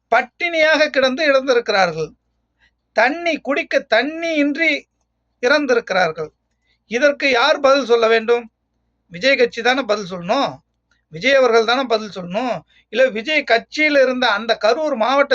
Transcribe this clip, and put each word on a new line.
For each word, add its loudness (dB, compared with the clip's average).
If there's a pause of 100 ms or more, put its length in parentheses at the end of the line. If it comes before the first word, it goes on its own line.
(120)
பட்டினியாக 0
கிடந்து 0
இறந்திருக்கிறார்கள், 0 (880)
தண்ணி 0
குடிக்க -4
தண்ணி -2
இன்றி -2 (680)
இறந்திருக்கிறார்கள். 0 (600)
இதற்கு 0
யார் 2
பதில் 2
சொல்ல 2
வேண்டும்? 0 (680)
விஜய் 0
கட்சி 0
தானே 0
பதில் -4
சொல்லணும், -4 (640)
விஜய் 2
அவர்கள் 4
தானே 0
பதில் -4
சொல்லணும், -6 (360)
இல்ல 2
விஜய் -4
கட்சியில 2
இருந்த 0
அந்த 0
கரூர் 0
மாவட்ட 0